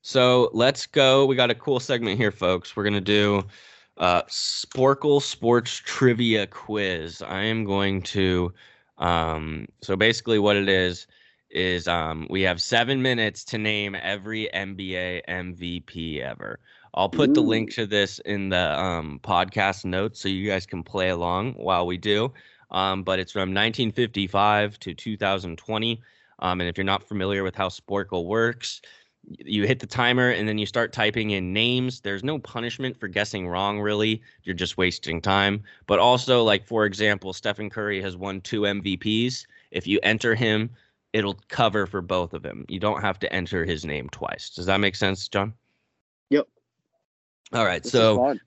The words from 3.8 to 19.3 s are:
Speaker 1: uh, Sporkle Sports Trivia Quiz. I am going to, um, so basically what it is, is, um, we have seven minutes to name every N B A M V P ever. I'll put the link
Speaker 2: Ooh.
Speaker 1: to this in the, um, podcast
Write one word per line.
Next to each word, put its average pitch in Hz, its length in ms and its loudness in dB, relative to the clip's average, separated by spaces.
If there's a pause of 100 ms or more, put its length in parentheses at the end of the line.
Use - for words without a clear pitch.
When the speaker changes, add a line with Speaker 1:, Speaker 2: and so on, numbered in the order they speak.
Speaker 1:
uh, 90 240 4
Sporkle 139 1000 2
Sports 120 640 0
Trivia 113 640 2
Quiz. 92 760 -6
I 95 200 -4
am 110 220 -2
going 98 380 0
to, 92 500 2 (460)
um, 80 680 -2 (160)
so 95 140 -2
basically 110 420 2
what 101 180 4
it 98 120 2
is, 92 380 2 (440)
is, 90 360 -2
um, 80 440 -2
we 95 120 0
have 90 200 0
seven 123 400 0
minutes 117 420 0
to 113 140 -6
name 104 360 -2
every 101 580 -6
N 98 220 -6
B 92 220 -8
A 90 240 -4
M 90 340 -8
V 87 260 -8
P 80 420 -8
ever. 57 360 -10 (360)
I'll 95 160 0
put - 240 4
the 311 80 6
link 113 280 0
Speaker 2:
Ooh. - 40 -12
Speaker 1:
to 113 120 -4
this 101 340 0
in 98 280 -4
the, 87 300 2
um, 80 440 -4
podcast 95 640 0